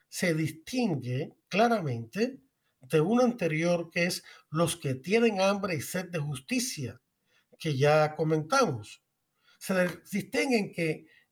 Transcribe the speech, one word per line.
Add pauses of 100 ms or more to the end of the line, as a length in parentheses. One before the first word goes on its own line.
se
distingue (120)
claramente (380)
de
una
anterior
que
es (260)
los
que
tienen
hambre
y
sed
de
justicia, (580)
que
ya
comentamos. (560)
Se (380)
distingue
en
que (260)